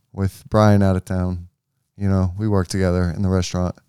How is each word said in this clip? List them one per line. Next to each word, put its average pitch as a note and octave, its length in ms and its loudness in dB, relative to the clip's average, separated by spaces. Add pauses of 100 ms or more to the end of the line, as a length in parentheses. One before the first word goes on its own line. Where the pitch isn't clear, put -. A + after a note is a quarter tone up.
(140)
with - 340 -6
Brian G#2 340 4
out F#2+ 140 2
of F#2 80 -4
town. F2+ 460 -6 (480)
You G2+ 100 -4
know, F#2+ 320 0
we A2 80 -2
work G2 220 0
together F2+ 440 0
in - 80 -6
the G2 60 0
restaurant. F2+ 480 -2 (140)